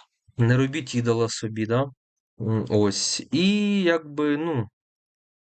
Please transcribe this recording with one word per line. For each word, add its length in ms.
не 200
робіть 380
ідола 340
собі, 380
да? 180
М, 280
ось, 640
і 500
якби, 540
ну, 320